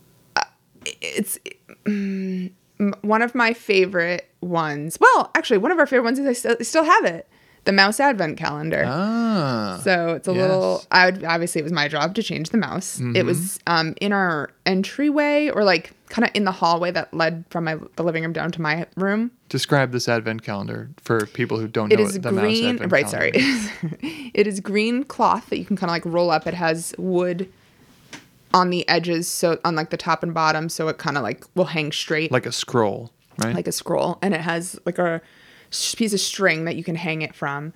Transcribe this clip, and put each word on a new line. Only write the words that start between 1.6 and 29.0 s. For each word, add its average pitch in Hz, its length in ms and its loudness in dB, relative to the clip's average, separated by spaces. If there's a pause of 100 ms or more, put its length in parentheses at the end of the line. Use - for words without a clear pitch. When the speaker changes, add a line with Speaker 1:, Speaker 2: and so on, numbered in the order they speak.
Speaker 1:
mm, 190 640 -4 (280)
m-, 202 220 0
one 214 200 2
of 240 140 -2
my 233 180 2
favorite 185 760 0 (120)
ones. 160 580 -4
Well, 453 360 6
actually, 220 220 2
one 247 140 2
of 339 80 2
our 285 80 6
favorite 240 180 4
ones 254 140 0
is 277 80 0
I 247 60 2
still, 233 280 0
still 311 240 2
have 359 200 6
it. 170 220 -4 (380)
The 190 80 2
mouse 196 260 4
advent 208 380 2
calendar. 151 500 -2
Speaker 2:
Ah, 151 960 -2
Speaker 1:
So 170 300 2
it's 151 160 -6
a - 20 2
Speaker 2:
yes. 185 80 0
Speaker 1:
little, 185 500 2
I 185 180 6
would, 185 180 -2
obviously 170 340 0
it 151 40 0
was 160 100 -2
my 147 160 0
job 156 260 -2
to 226 80 0
change 156 280 -6
the 233 60 2
mouse. - 420 -4
It 131 40 -4
Speaker 2:
Mm-hmm. 147 240 2
Speaker 1:
was, 175 400 -2
um, 160 320 2
in 202 140 0
our 175 380 0 (140)
entryway 294 840 2
or, 208 160 2
like, 175 260 2 (180)
kinda 226 240 0
in 208 120 0
the 180 80 0
hallway 170 380 2
that 170 220 -4
led 165 360 0
from 170 160 -4
my, 160 100 -2 (220)
the 165 60 -2
living 165 200 0
room 165 80 -2
down 160 220 -4
to 165 80 -6
my 160 240 -2 (100)
room. 202 360 0 (180)
Speaker 2:
Describe 135 420 2
this 123 160 -2
advent 113 360 0
calendar 110 460 -6 (140)
for 110 220 2
people 113 340 -2
who 110 80 -4
don't 110 240 0
Speaker 1:
It 214 80 8
Speaker 2:
know 107 60 4
Speaker 1:
is 98 80 -2
Speaker 2:
what 190 80 -6
the - 100 -2
mouse - 120 2
Speaker 1:
green, 226 220 2 (100)
Speaker 2:
advent 180 180 -4
Speaker 1:
right, 143 120 4
Speaker 2:
calendar - 320 0
Speaker 1:
sorry. 226 640 -2
<laughs> - 20 -20
Speaker 2:
is. 294 320 -10
Speaker 1:
It 202 140 4
is 190 140 -4
green 226 420 0
cloth 202 460 0
that - 80 -4
you 180 80 -6
can 208 100 0
kinda, 180 160 0
like, 170 140 -2
roll 175 260 2
up. 160 160 0
It 165 60 -2
has 165 440 -2
wood 180 540 -2 (1000)
on 185 160 6
the 180 180 -2
edges, 170 400 0